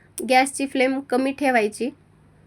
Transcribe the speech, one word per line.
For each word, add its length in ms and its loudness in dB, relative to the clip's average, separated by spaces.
गॅसची 380 2
फ्लेम 320 0
कमी 320 -2
ठेवायची. 580 0